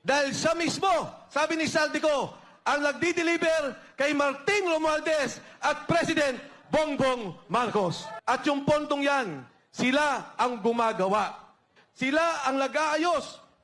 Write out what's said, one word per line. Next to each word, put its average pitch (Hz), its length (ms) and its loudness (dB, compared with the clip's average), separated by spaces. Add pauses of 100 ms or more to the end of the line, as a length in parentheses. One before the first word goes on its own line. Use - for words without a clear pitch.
Dahil 277 300 0
siya 294 240 0
mismo, 339 340 0 (380)
sabi 311 320 0
ni 311 80 0
Saldico, 294 720 0 (240)
ang 285 240 0
nagdi-deliver 320 880 0 (240)
kay 294 160 0
Martin 294 560 0
Romualdez 311 720 0 (160)
at - 320 -2
President 294 480 0 (320)
Bongbong 262 640 0 (160)
Marcos. 202 560 0 (160)
At 254 240 0
yung 285 160 0
pontong 294 400 2
yan, 247 400 0 (320)
sila 262 640 0
ang 240 240 0
gumagawa. 214 720 0 (560)
Sila 294 560 0
ang 269 160 0
nag-aayos. 302 800 0 (220)